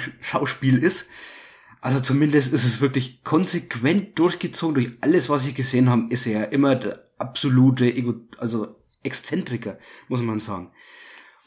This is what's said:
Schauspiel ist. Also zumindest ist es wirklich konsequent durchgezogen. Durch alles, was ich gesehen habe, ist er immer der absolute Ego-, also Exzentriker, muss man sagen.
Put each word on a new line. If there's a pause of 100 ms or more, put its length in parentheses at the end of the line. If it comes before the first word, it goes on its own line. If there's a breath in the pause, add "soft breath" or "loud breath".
(200)
Schauspiel
ist. (680 loud breath)
Also
zumindest
ist
es
wirklich
konsequent
durchgezogen.
Durch (100)
alles,
was
ich
gesehen
habe,
ist
er
immer
der
absolute
Ego-, (100)
also (260)
Exzentriker, (300 loud breath)
muss
man
sagen. (760 loud breath)